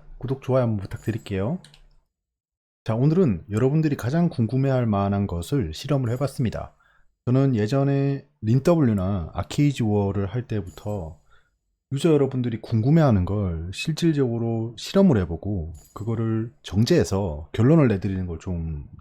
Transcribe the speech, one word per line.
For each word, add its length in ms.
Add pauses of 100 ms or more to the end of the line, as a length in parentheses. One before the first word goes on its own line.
(200)
구독, 220
좋아요 220
한번 160
부탁드릴게요. 800 (1300)
자, 100
오늘은 540
여러분들이 480
가장 320
궁금해할 560
만한 420
것을 460
실험을 380
해봤습니다. 680 (480)
저는 320
예전에 680 (140)
린더블유나 920
아케이지 500
워를 440
할 200
때부터 720 (720)
유저 220
여러분들이 480
궁금해하는 640
걸 480
실질적으로 1040
실험을 400
해보고 560 (200)
그거를 600 (100)
정제해서 880
결론을 380
내드리는 380
걸 120
좀 480 (140)